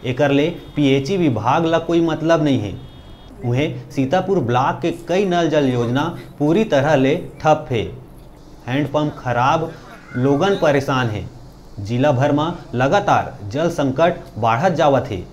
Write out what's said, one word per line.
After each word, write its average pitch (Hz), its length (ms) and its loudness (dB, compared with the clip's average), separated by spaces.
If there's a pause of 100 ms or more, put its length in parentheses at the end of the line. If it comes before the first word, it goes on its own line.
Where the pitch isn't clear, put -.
एकर 127 260 0
ले 143 180 2 (280)
पीएचई 139 400 2
विभाग 143 480 2
ला 165 140 2
कोई 170 220 0
मतलब 160 440 2
नहीं 139 160 2
है। 101 120 -6 (720)
उहे 123 240 0 (220)
सीतापुर 180 500 0
ब्लॉक 127 400 0
के 170 100 -2 (180)
कई 190 180 0
नल 175 220 0
जल 147 200 2
योजना 123 360 0 (340)
पूरी 165 260 2
तरह 147 300 2
ले 135 220 2 (240)
ठप - 300 2
है। 113 120 0 (840)
हैंडपंप 151 520 -2
खराब, 135 520 0 (460)
लोगन 143 460 2
परेशान 139 440 2
है। 101 200 -6 (540)
जिला 120 320 0
भर 131 200 2
में 151 200 0 (220)
लगातार 135 600 2 (140)
जल 160 220 -2
संकट 156 540 0 (140)
बढ़त 117 340 2
जावत 139 380 2
है। 92 120 -6 (100)